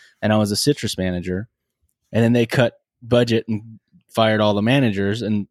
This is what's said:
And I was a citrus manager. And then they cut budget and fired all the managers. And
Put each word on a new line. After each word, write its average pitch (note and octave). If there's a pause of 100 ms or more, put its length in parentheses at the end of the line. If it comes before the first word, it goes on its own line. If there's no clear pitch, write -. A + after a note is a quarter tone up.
(200)
And G#2+
I G#2+
was G#2+
a G#2
citrus -
manager. F2+ (640)
And A2+
then A#2
they A#2+
cut - (280)
budget A#2
and A2 (300)
fired A2
all G#2
the G2+
managers. A2+
And G#2